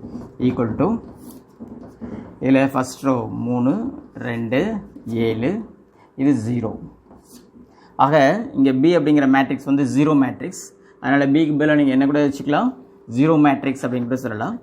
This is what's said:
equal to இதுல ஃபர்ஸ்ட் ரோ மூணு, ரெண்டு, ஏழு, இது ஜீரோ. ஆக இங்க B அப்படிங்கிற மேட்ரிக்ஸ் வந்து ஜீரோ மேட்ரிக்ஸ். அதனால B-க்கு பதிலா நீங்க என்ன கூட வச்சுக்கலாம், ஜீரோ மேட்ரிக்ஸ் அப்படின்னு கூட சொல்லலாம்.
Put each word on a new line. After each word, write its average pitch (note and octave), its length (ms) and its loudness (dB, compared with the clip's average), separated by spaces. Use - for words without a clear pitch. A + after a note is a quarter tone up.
equal A#2 220 -2
to D3+ 60 2
இதுல C3 180 4
ஃபர்ஸ்ட் B2+ 340 -4
ரோ C3 80 2
மூணு, B2 260 0
ரெண்டு, A#2 300 -2
ஏழு, A2+ 240 -2
இது C#3 120 4
ஜீரோ. A#2 240 -4
ஆக C#3+ 120 4
இங்க C3+ 120 4
B E3 160 4
அப்படிங்கிற D3 280 2
மேட்ரிக்ஸ் C3+ 340 -2
வந்து C#3 140 2
ஜீரோ D3+ 180 4
மேட்ரிக்ஸ். C3 400 -8
அதனால C#3 320 2
B-க்கு D3+ 260 2
பதிலா D3+ 220 2
நீங்க C3+ 140 2
என்ன C3+ 160 4
கூட D3 160 2
வச்சுக்கலாம், D3 420 -2
ஜீரோ D3+ 160 4
மேட்ரிக்ஸ் C3+ 400 0
அப்படின்னு B2 240 -4
கூட B2+ 140 -2
சொல்லலாம். A#2+ 400 -6